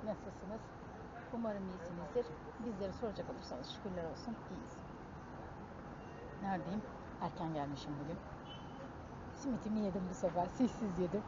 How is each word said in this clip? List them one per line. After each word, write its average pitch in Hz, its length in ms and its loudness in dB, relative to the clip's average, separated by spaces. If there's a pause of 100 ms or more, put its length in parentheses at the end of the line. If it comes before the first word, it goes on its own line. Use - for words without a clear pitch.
Nasılsınız? 208 560 -2 (720)
Umarım 214 360 2
iyisinizdir. 175 560 0 (400)
Bizleri 196 280 2
soracak 202 360 0
olursanız - 400 -4
şükürler 180 420 0
olsun, 220 240 -2 (160)
iyiyiz. - 260 -6 (1700)
Neredeyim? 190 380 4 (400)
Erken 165 320 2
gelmişim 143 380 2 (120)
bugün. 160 140 -2 (1160)
Simitimi 214 440 4
yedim 196 300 4
bu 180 40 0
sefer, 175 320 6
sessiz 202 540 4
yedim. 180 280 6